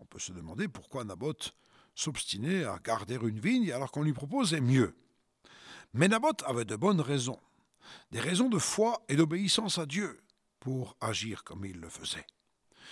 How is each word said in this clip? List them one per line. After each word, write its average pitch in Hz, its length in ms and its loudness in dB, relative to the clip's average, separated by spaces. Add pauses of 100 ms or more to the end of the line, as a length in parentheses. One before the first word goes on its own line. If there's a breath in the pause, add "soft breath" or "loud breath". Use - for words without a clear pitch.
On - 60 -20
peut - 120 -18
se - 140 -8
demander 90 340 -6
pourquoi 127 380 -8
Naboth 107 500 -6 (400 soft breath)
s'obstinait 151 720 -2
à 95 180 -4
garder 110 320 -2
une 110 240 -2
vigne 202 340 2
alors 131 200 -4
qu'on 147 100 0
lui 151 100 4
proposait 156 480 0
mieux. 127 360 6 (1000 loud breath)
Mais 156 140 6
Naboth 226 380 2
avait 120 180 0
de 104 120 -4
bonnes 175 240 4
raisons, 127 400 -2 (720 loud breath)
des 113 100 -4
raisons 185 280 2
de 214 100 4
foi 220 500 0
et 143 80 2
d'obéissance 175 640 2
à 160 80 -4
Dieu 151 340 -6 (400)
pour 127 400 -6
agir 107 440 -4
comme 92 200 -10
il 90 140 -10
le 82 100 -14
faisait. - 380 -10 (640 loud breath)